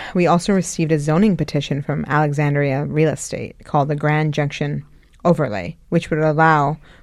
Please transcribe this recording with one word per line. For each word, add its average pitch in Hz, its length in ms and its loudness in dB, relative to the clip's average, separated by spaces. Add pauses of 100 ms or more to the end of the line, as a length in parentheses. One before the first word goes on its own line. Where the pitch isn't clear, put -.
(140)
we 175 140 2
also 175 260 2
received 170 380 0
a 156 80 2
zoning 165 380 2
petition 147 440 -2
from 147 260 -4
Alexandria 143 800 0
Real 151 240 2
Estate - 540 -8
called 143 240 0
the 151 80 -2
Grand 151 380 0
Junction 147 500 -4 (420)
Overlay, 127 520 -2 (120)
which 170 200 -2
would 156 100 -2
allow 156 580 2 (260)